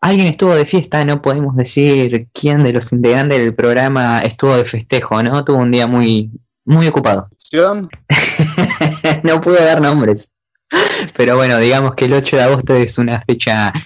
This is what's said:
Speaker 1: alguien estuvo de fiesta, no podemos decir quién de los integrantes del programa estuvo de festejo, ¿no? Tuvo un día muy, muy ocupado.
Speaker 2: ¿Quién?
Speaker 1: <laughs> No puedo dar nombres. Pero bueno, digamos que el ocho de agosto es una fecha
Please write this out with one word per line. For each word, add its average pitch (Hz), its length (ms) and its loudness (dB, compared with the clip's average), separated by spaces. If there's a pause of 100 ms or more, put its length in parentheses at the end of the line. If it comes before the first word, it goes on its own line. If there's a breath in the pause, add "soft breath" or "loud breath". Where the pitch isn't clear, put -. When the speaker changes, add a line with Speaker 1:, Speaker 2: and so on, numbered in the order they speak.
Speaker 1:
alguien 190 280 2
estuvo 175 260 0
de 147 100 2
fiesta, 151 400 -2
no 143 160 -2
podemos 139 360 -2
decir 127 760 0
quién 147 320 0
de 123 80 2
los 117 180 -4
integrantes 127 480 2
del 117 160 0
programa 120 680 0
estuvo 127 340 0
de 120 80 2
festejo, 117 580 -4
¿no? 139 220 -2
Tuvo 139 140 0
un 123 140 2
día 120 140 2
muy, 113 440 0 (340)
muy 160 240 2
ocupado. 101 400 0 (220)
Speaker 2:
¿Quién? 190 380 0 (200)
Speaker 1:
<laughs> 156 1120 -2
No 160 180 2
puedo 175 220 2
dar 160 180 2
nombres. 139 500 0 (840 loud breath)
Pero 123 200 2
bueno, 127 220 2
digamos 131 360 0
que 131 120 -2
el 127 60 0
ocho 139 240 0
de 131 60 2
agosto 131 320 2
es 120 240 0
una 117 240 -2
fecha 110 500 -2 (140 loud breath)